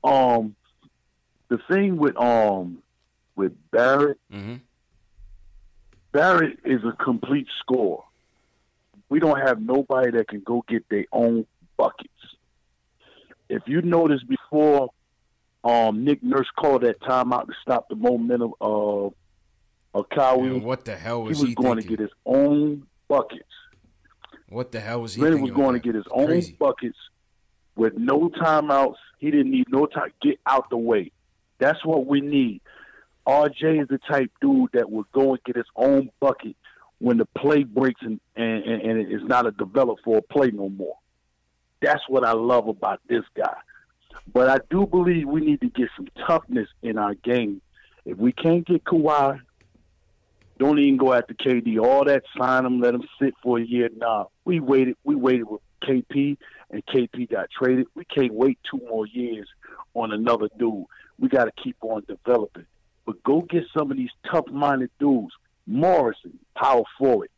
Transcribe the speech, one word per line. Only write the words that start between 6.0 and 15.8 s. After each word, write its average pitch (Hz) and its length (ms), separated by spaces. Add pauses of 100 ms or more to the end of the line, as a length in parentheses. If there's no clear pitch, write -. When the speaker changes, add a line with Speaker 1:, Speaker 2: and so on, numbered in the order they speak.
Speaker 1:
Barrett 165 540
is 123 180
a 113 80 (120)
complete 135 420 (140)
scorer. 110 420 (1080)
We 147 100
don't 151 200
have 127 220
nobody 131 500
that 113 160
can 104 140
go 120 260
get 117 220
their 101 220
own 117 340 (320)
buckets. - 320 (1400)
If - 200
you 151 160
noticed 160 440
before, 143 640 (720)
um, 117 400